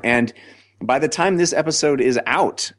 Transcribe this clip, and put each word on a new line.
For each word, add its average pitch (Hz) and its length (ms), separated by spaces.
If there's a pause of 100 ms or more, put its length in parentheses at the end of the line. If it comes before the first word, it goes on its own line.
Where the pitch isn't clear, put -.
And 120 280 (480)
by 127 200
the 151 80
time 175 300
this 170 140
episode 151 480
is 123 240
out 143 540